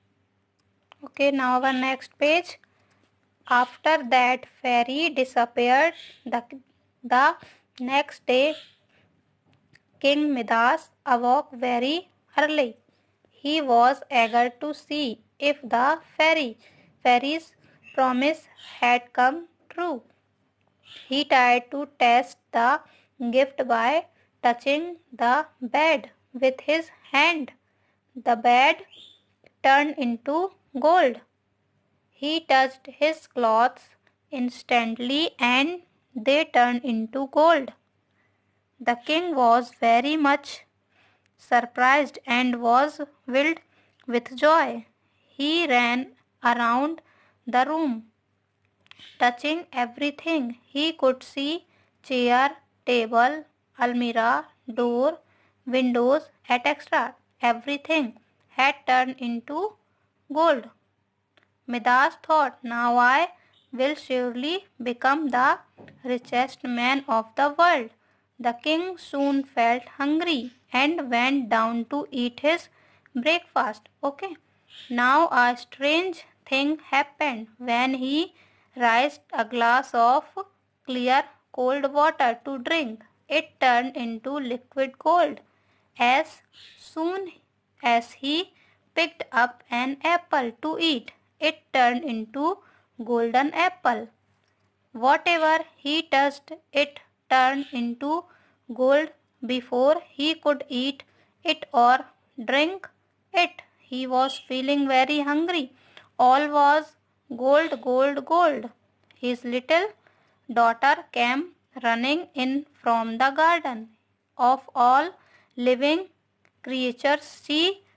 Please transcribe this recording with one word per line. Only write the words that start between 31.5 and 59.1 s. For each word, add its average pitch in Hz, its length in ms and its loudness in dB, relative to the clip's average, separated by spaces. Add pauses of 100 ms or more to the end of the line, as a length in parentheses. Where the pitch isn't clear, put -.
He 311 300 -4
touched 262 460 0
his 311 400 -4
clothes 233 600 0 (420)
instantly 247 1080 -4
and 269 420 0 (340)
they 269 300 2
turned 240 380 0
into 240 440 -4
gold. 294 460 2 (1040)
The 240 260 -2
king 330 300 -2
was 240 440 4
very 240 380 2
much 285 480 -2 (720)
surprised 247 880 0
and 247 360 0
was 247 400 2 (240)
filled 294 340 0 (480)
with 240 280 -4
joy. 262 500 2 (420)
He 311 400 -2
ran 247 460 0 (300)
around 240 580 0 (460)
the 247 200 2
room, 294 380 -4 (1120)
touching 294 540 -2
everything 277 880 -4
he 311 300 -4
could 262 300 0
see, 294 420 -8 (360)
chair, 247 500 0 (340)
table, 247 600 0 (340)
almirah, 240 680 -2 (280)
door, 247 460 -2 (460)
windows, 254 640 0 (200)
et 247 160 0
cetera. 285 500 -4 (260)
Everything 277 760 -2 (300)
had 277 260 0 (120)
turned 254 320 0